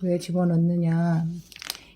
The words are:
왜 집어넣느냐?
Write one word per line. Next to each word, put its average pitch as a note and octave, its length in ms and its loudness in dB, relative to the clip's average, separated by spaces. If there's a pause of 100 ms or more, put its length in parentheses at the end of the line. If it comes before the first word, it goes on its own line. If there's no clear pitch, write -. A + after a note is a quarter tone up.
왜 F3 160 0
집어넣느냐? E3+ 1040 2 (720)